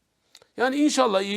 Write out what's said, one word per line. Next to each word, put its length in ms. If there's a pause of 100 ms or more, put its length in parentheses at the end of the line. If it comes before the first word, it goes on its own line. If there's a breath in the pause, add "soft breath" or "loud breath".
(560 soft breath)
Yani 200
inşallah 460 (140)